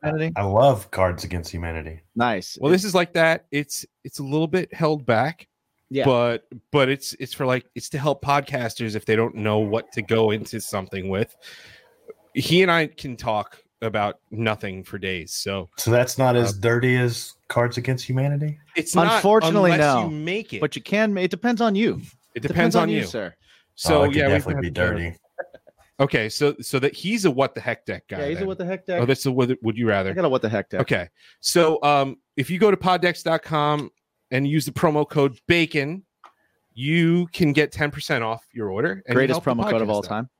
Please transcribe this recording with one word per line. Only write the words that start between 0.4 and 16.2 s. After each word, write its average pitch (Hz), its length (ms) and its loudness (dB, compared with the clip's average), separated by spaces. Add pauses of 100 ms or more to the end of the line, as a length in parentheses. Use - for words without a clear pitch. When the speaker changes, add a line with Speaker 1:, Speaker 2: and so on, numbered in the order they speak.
Speaker 1:
love 110 480 4
Cards 92 320 0
Against 87 280 -8
Humanity. 82 480 -8 (160)
Speaker 2:
Nice. 113 440 -2
Speaker 3:
Well, 143 100 2
Speaker 2:
It 175 60 4
Speaker 3:
this 190 80 0
is 196 100 -4
like 175 200 0
that. 165 380 2
It's, 143 320 -6 (200)
it's - 160 -14
a 143 40 -8
little 151 240 -2
bit 170 240 -2
held 151 340 -2
back, 127 420 0 (420)
Speaker 2:
Yeah. 131 140 0
Speaker 3:
but, 120 420 2 (240)
but 139 180 4
it's, 135 260 -4
it's - 200 -10
for, 135 120 -4
like, 127 280 -2
it's - 160 -12
to 151 80 -6
help 139 260 -2
podcasters 131 680 -2
if 107 100 -6
they 110 120 2
don't 113 200 0
know 107 220 0
what 110 340 -2
to 120 100 -6
go 113 280 2
into 107 300 -4
something 95 480 -6
with. 95 260 -2 (1000)
He 156 280 4
and 185 80 4
I 165 180 2
can 127 280 -12
talk 107 460 -6 (180)
about 104 380 -2 (140)
nothing 104 500 -4
for - 160 -12
days. 92 340 -8
So 98 440 -6
Speaker 1:
So - 160 -2
that's 123 260 2
not 127 160 4